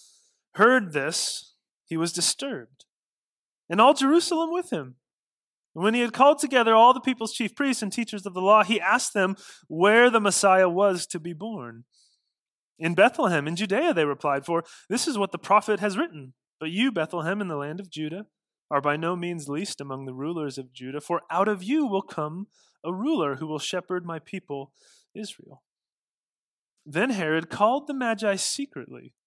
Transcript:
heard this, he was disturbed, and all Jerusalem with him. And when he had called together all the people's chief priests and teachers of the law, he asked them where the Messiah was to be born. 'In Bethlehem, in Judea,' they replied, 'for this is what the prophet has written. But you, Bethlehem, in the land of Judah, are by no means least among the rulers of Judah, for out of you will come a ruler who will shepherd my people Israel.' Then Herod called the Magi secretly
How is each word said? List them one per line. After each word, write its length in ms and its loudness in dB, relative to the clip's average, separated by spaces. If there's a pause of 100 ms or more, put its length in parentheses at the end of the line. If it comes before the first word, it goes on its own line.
(560)
heard 360 4
this, 640 -6 (320)
he 100 -6
was 160 -2
disturbed, 720 -6 (880)
and 100 2
all 140 8
Jerusalem 580 0
with 180 -6
him. 260 -6 (800)
And 100 -6
when 100 2
he 60 0
had 120 -2
called 260 6
together 360 2
all 200 10
the 60 -4
people's 320 -4
chief 220 -6
priests 280 -2
and 100 -6
teachers 320 -6
of 80 -10
the 80 -6
law, 240 6
he 160 0
asked 320 0
them 240 0 (320)
where 400 6
the 120 4
Messiah 480 4
was 400 0
to 100 -10
be 140 -10
born. 520 -12 (920)
'In 160 -2
Bethlehem, 540 4
in 80 -6
Judea,' 360 0
they 120 2
replied, 420 -2
'for 180 -2 (240)
this 200 -2
is 100 -4
what 140 -2
the 60 -8
prophet 420 2
has 180 -2
written. 360 -8 (260)
But 100 -6
you, 220 0
Bethlehem, 480 -4
in 80 -6
the 80 -6
land 240 -8
of 100 -16
Judah, 360 -10 (440)
are 100 2
by 160 0
no 200 -2
means 320 -8
least 320 -8
among 260 -10
the 80 -12
rulers 440 -8
of 140 -14
Judah, 280 -12
for 300 -4
out 180 2
of 140 -4
you 240 0
will 160 -2
come 440 -8 (360)
a 100 -6
ruler 440 -2
who 100 -10
will 120 -6
shepherd 480 -6
my 120 -10
people 540 -12 (420)
Israel.' 480 -16 (1200)
Then 240 -2
Herod 400 0
called 360 0
the 80 -6
Magi 420 -2
secretly 760 -10 (140)